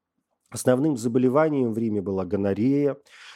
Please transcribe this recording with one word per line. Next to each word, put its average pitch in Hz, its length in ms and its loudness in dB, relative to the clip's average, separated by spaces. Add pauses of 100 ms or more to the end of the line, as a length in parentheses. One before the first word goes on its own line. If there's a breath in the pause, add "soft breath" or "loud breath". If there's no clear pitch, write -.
(500)
Основным 131 460 0
заболеванием 127 800 0
в 110 40 -4
Риме 107 240 -2
была 95 240 -4
гонорея. 107 720 0 (400 loud breath)